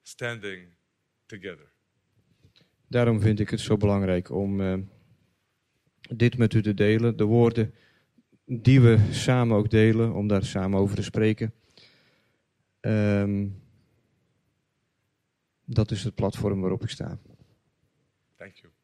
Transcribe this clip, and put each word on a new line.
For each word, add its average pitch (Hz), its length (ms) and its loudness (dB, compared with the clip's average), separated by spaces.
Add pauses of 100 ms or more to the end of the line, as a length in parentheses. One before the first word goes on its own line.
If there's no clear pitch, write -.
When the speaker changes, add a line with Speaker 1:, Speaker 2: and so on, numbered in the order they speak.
Speaker 1:
standing 98 720 -12 (520)
together. 87 420 -16 (1200)
Speaker 2:
Daarom 117 320 0
vind 104 200 0
ik 104 100 -4
het 107 100 -6
zo - 160 -2
belangrijk 98 540 -2
om, 98 300 -4
eh, 95 180 -4 (1400)
dit 117 240 0
met 113 160 2
u 110 80 4
te 104 120 -2
delen, 107 420 2
de 107 80 0
woorden 113 500 2 (680)
die 127 360 4
we 113 300 6
samen 120 460 0
ook 107 140 0
delen, 110 440 2
om 104 140 -4
daar 98 160 0
samen 95 340 -2
over 98 180 0
te 104 60 -6
spreken. 110 520 -2 (1300)
Ehm, 101 680 0 (2250)
dat 113 260 -2
is 104 140 -8
het 107 100 -8
platform 98 460 -4
waarop 92 220 -4
ik - 60 -8
sta. - 300 -12 (1160)
Speaker 1:
Thank 95 180 -20
you. - 180 -20 (120)